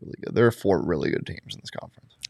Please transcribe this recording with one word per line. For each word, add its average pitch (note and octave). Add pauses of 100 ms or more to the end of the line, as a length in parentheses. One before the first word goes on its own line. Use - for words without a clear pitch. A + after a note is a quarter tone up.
really -
good. -
There A#2+
are A#2
four F#2+
really D#2
good -
teams -
in -
this -
conference. - (140)